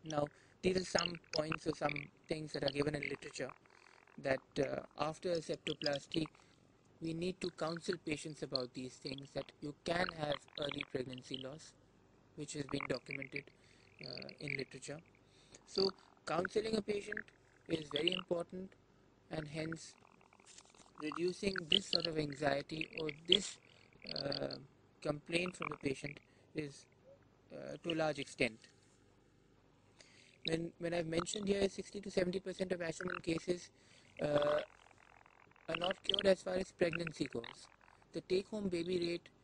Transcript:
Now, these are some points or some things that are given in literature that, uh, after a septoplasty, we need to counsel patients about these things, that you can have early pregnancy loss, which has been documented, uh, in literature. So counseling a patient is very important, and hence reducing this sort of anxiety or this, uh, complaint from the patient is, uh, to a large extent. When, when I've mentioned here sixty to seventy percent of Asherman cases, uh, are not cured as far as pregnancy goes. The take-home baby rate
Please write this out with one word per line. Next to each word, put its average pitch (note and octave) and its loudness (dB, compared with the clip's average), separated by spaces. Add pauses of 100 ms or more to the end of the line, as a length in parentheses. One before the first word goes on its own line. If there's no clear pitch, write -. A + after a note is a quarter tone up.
Now, D3+ 2 (360)
these F#3 6
are F3+ 2
some F3 2 (200)
points D#3 2
or D#3 2
some D3 0 (220)
things D#3 -4
that D3 0
are C#3 4
given C#3+ 2
in C#3+ 0
literature C#3 -4 (680)
that, C3+ 4 (200)
uh, C3+ 2 (180)
after D#3+ 0
a E3+ 2
septoplasty, D3+ 0 (760)
we E3 -2
need F3 -2
to F3+ -2
counsel E3 -2 (100)
patients D3+ -4
about C3 -2
these B2+ -8
things, C#3 -10
that C#3 -6
you D3 -6
can F3 2 (120)
have D3 0 (240)
early C#3+ -2
pregnancy B2+ -4
loss, C#3 -12 (640)
which D3+ -6
has C#3+ -4
been C3+ -2
documented, C#3 -4 (600)
uh, - -10 (100)
in C#3 -4
literature. C#3 -6 (680)
So F#3+ 4 (360)
counseling G#3 2
a G#3+ 4
patient G#3 -2 (480)
is D#3+ 0
very F3 2
important, F#3 -4 (600)
and D#3 -4
hence D#3+ -6 (1040)
reducing F3+ 2 (140)
this G3 6
sort E3+ 2
of D#3 0
anxiety D3 0 (120)
or D#3 0 (180)
this, - 6 (580)
uh, C#3 -4 (460)
complaint E3+ -2
from - -4
the - -2
patient C#3+ -4 (380)
is, D3 -6 (680)
uh, C#3 -10
to E3+ 0
a - 2
large D#3 2
extent. A#2+ 2 (1900)
When, E3 0
when E3+ 0
I've E3+ 0
mentioned F3 0
here G3 6
sixty G3+ -8
to G3 -6
seventy F3+ 4
percent F#3+ -2
of F3 -2
Asherman E3+ -2
cases, F3 0 (500)
uh, D3 4 (1120)
are E3 -2
not F3 0
cured G3 0
as F#3+ 8
far F#3 -2
as F#3+ -2
pregnancy E3 2
goes. - -8 (420)
The E3+ -4
take-home G3+ 0
baby F3 0
rate E3+ -2 (140)